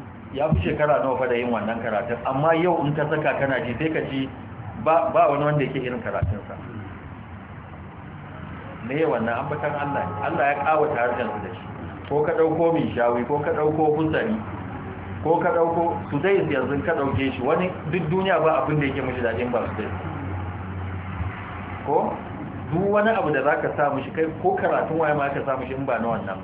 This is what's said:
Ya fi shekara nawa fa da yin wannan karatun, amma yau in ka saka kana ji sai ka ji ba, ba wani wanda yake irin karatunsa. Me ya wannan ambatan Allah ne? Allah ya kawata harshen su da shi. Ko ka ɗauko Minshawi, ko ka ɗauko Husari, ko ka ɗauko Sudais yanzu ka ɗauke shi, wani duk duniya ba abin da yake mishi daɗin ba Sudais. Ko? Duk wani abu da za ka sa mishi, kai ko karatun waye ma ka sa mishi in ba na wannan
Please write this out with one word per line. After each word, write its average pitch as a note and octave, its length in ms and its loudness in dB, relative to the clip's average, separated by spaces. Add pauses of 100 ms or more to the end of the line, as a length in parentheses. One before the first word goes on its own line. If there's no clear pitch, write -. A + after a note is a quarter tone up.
(320)
Ya C#3 180 0
fi - 120 4
shekara D3+ 400 4
nawa C3 160 0
fa C3 80 2
da B2 80 2
yin B2 160 0
wannan A2 320 -2
karatun, G#2+ 420 -2
amma C#3 300 4
yau E3 300 4
in D3 100 0
ka D3+ 140 0
saka D#3 300 2
kana C#3+ 260 0
ji B2 140 -4
sai D#3 120 0
ka D3 100 0 (100)
ji C3+ 180 -2 (540)
ba, D#3 320 4
ba D#3+ 160 6
wani D3 140 2
wanda D3 200 2
yake B2+ 160 -2
irin B2 220 -4
karatunsa. G2+ 520 -2 (2250)
Me C3+ 160 -2
ya D#3+ 80 4
wannan A#2 240 2 (160)
ambatan D3+ 240 -2
Allah C#3 320 -2
ne? G#2 160 -4
Allah D3 240 0
ya C#3+ 160 4
kawata D3+ 400 2
harshen A#2+ 320 0
su A2 80 -6
da F#2+ 160 -8
shi. - 80 -12 (440)
Ko D3 120 2
ka E3 160 2
ɗauko D#3+ 400 4
Minshawi, A#2+ 480 2
ko D3 160 0
ka E3 160 0
ɗauko D3+ 400 4
Husari, C#3 400 2 (880)
ko E3 160 4
ka F3 160 2
ɗauko E3 400 2 (160)
Sudais F#3 400 4
yanzu C3 320 0
ka E3+ 80 2
ɗauke C3+ 400 0
shi, - 80 -6
wani E3+ 300 2 (180)
duk E3 240 0
duniya F#3+ 320 4
ba D#3 160 6
abin D3+ 200 0
da C#3 60 2
yake C3 140 -2
mishi B2+ 240 -2
daɗin A#2 260 0
ba A2 220 0
Sudais. G#2 160 -4 (2000)
Ko? F#3+ 240 2 (640)
Duk F#3+ 160 2
wani G#3 160 4
abu F#3 240 2
da C#3 100 2
za D3+ 220 4
ka C3+ 80 0
sa C#3+ 240 2
mishi, C3 160 -4
kai D#3+ 160 0 (160)
ko G3 160 4
karatun E3 400 2
waye D3+ 160 4
ma C#3 160 0
ka C#3 160 -2
sa C3 80 2
mishi C3 160 -6
in C3+ 160 -4
ba A#2+ 100 2
na A#2 100 0 (120)
wannan F#2+ 240 -6